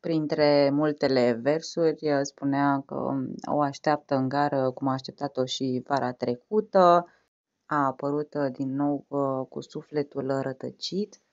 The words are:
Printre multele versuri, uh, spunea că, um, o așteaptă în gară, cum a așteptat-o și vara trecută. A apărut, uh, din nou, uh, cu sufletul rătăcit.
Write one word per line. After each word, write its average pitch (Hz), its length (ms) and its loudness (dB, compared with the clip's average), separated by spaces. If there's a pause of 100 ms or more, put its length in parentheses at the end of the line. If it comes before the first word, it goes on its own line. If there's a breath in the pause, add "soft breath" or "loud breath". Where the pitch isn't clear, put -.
Printre 151 720 2
multele 143 600 2 (100)
versuri, 156 720 0
uh, 139 100 2
spunea 139 640 0
că, 143 80 -10
um, 135 400 -4 (120)
o 147 140 0
așteaptă 147 540 -2
în 131 140 2
gară, 139 420 0
cum 135 180 -4
a 131 40 0
așteptat-o 131 520 -4
și 127 420 -4
vara 127 260 -2
trecută. 175 920 2 (600 soft breath)
A 147 200 0
apărut, 143 480 -4
uh, 143 180 -2
din 135 220 -6
nou, 143 340 -2
uh, 135 400 -2
cu 143 120 -10
sufletul 139 800 -6
rătăcit. 135 800 -8 (120)